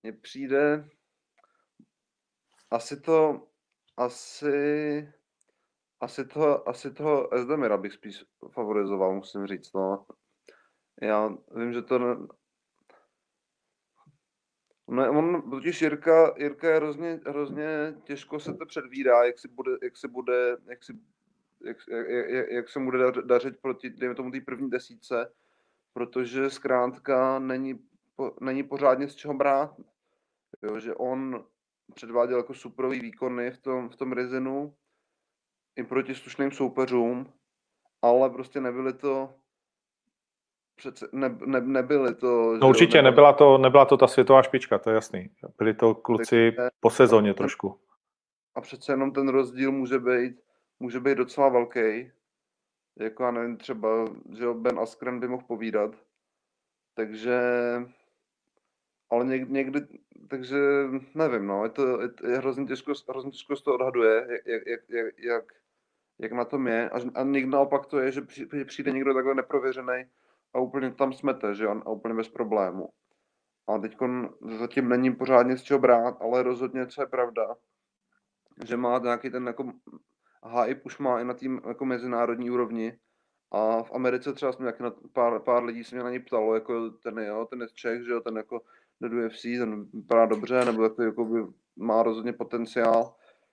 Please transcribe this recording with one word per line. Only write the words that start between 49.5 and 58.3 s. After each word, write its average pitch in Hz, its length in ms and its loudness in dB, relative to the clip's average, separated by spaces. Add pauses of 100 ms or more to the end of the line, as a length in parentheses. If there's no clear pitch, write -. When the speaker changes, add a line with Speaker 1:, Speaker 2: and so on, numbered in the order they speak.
Speaker 1:
může 131 280 -2
být, 123 420 0 (380)
může 127 200 -8
být 131 160 0
docela 127 340 2
velký. 120 600 0 (880)
Jako, 110 240 -6
já 123 80 0
nevím, 120 260 -6
třeba, 113 480 -2 (260)
že 113 120 -10
jo, 120 100 -2
Ben 117 260 -2
Askren 120 400 -6
by 123 80 -6
mohl 127 200 -8
povídat. 110 440 -4 (1000)
Takže, 110 460 -4 (1700)